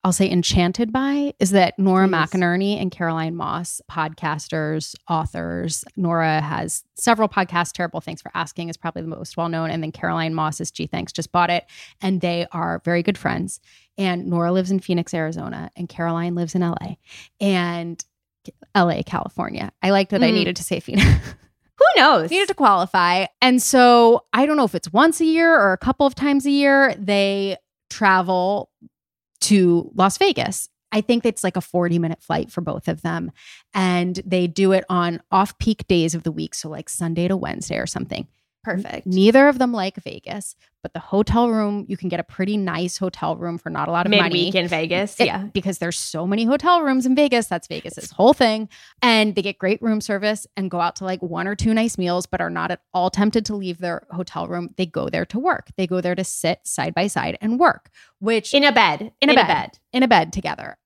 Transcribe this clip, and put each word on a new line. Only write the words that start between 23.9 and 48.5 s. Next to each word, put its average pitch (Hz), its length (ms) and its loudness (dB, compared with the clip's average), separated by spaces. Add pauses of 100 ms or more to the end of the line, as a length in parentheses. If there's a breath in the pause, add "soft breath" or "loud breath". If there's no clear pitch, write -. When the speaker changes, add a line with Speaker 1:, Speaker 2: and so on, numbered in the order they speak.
Speaker 1:
I 247 120 4
don't 302 120 0
know 277 80 2
if 185 100 -4
it's 165 160 -6
once 302 300 4
a 330 40 2
year 330 320 4
or 302 160 4
a - 40 -2
couple - 280 0
of 269 80 2
times 277 320 0
a 285 60 2
year, 277 460 4
they 196 580 0 (340)
travel 190 800 0 (720)
to 175 540 4
Las 190 220 2
Vegas. - 520 0 (220)
I 214 100 0
think 233 240 0
it's, 226 180 0
like, 190 140 -2
a 180 40 -2
forty-minute 170 600 -2
flight - 300 -4
for 175 100 -6
both - 260 -6
of 156 140 -6
them. 165 300 -6 (420 loud breath)
And 180 520 0
they 180 200 0
do 190 280 2
it 190 160 2
on 175 320 -2 (100)
off-peak 208 560 0
days 165 260 2
of 165 100 -6
the 165 80 -4
week. 160 220 -8
So, - 160 -10
like, 156 180 -12
Sunday 170 400 -4
to 190 80 0
Wednesday - 420 -6
or 62 100 -4
something. - 400 -10 (360)
Speaker 2:
Perfect. - 440 -8
Speaker 1:
Neither 220 420 6
of 254 100 0
them 254 140 0
like 196 240 -6
Vegas, - 580 -12 (280)
but - 100 -12
the 165 60 -10
hotel 220 500 2
room, 208 400 -2
you 190 80 -6
can 185 100 -8
get 170 140 -4
a - 20 -8
pretty 196 320 -4
nice 180 420 -4
hotel 160 380 -4
room 170 220 -8
for 165 120 -12
not 156 200 -4
a - 20 -4
lot 175 140 0
of 202 60 0
money. 208 100 6
Speaker 2:
Midweek 175 340 0
in 180 140 2
Vegas, 170 500 -4
Speaker 1:
It, 233 60 6
Speaker 2:
yeah. - 140 0 (120)
Speaker 1:
because 190 280 -4
there's 175 200 -4
so 165 260 -6
many 202 200 0
hotel 294 360 4
rooms 262 240 0
in 262 80 4
Vegas. 247 340 4
That's 170 200 -6
Vegas's - 440 -12
whole 220 220 6
thing. 220 360 2 (320 soft breath)